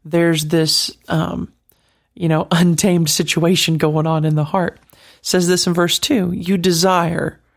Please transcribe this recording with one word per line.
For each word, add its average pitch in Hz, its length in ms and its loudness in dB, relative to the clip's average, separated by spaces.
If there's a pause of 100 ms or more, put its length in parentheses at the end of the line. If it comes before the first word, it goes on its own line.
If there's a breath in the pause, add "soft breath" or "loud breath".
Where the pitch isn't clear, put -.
there's 165 400 0
this, 160 500 0 (120)
um, - 440 -4 (640)
you 170 160 -4
know, 156 180 0
<laughs> - 40 -2
untamed 170 580 2
situation 165 680 0
going 156 280 0
on 160 180 0
in 156 120 0
the 151 80 0
heart. 175 360 -4 (140)
It - 320 -20
says 180 220 0
this 180 180 0
in 175 80 0
verse 175 240 0
two, 190 340 -2
"You 180 280 -2
desire 170 800 0 (180)